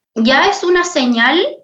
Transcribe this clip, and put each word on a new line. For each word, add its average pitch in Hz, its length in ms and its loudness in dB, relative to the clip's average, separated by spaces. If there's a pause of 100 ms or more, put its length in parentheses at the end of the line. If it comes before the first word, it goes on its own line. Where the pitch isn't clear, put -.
(140)
ya 269 320 2
es 392 180 -2
una 349 200 2
señal 247 540 0 (260)